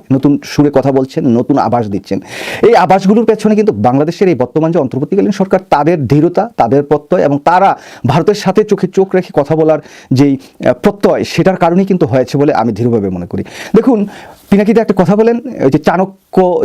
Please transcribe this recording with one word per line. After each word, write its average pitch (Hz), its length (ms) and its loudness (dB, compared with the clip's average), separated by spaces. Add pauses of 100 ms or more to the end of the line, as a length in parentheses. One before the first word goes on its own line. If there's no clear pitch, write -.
(140)
নতুন 143 300 0
সুরে - 300 0
কথা 139 180 2
বলছেন, 135 360 -2
নতুন 123 300 0
আভাস 117 300 -2
দিচ্ছেন। 98 320 -6 (420)
এই 214 140 4
আভাসগুলোর 190 500 2
পেছনে 214 300 0
কিন্তু 208 180 0
বাংলাদেশের 139 540 0
এই 165 80 2
বর্তমান 156 360 -2
যে 175 80 0
অন্তর্বর্তীকালীন 156 520 -2
সরকার, 190 280 -2 (100)
তাদের 151 380 0
দৃঢ়তা, 175 500 0
তাদের 135 260 2
প্রত্যয় 156 400 -2
এবং 143 160 0
তারা 180 380 2 (300)
ভারতের 165 280 2
সাথে 202 280 0
চোখে 196 240 -2
চোখ 190 280 -2
রেখে 180 180 -2
কথা 147 220 0
বলার 156 240 2 (320)
যেই, 139 260 2 (280)
আহ, - 80 2
প্রত্যয়, 185 500 -2
সেটার 180 340 0
কারণেই 175 280 0
কিন্তু 185 200 0
হয়েছে 127 320 -2
বলে 143 160 2
আমি 113 180 0
দৃঢ়ভাবে 110 380 -2
মনে 87 160 -6
করি। 98 180 -8 (320)
দেখুন, 208 320 2 (420)
পিনাকিদা 208 320 2
একটা 208 160 -2
কথা 185 180 2
বলেন, 233 240 2 (240)
ওই 135 60 2
যে 131 80 2
চাণক্য 185 880 -2